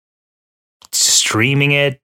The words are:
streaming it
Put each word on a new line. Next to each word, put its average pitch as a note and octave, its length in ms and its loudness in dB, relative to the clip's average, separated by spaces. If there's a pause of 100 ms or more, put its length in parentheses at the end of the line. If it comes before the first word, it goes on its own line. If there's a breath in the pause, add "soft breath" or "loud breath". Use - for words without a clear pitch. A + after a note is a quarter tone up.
(920)
streaming C#3 800 0
it C#3+ 320 0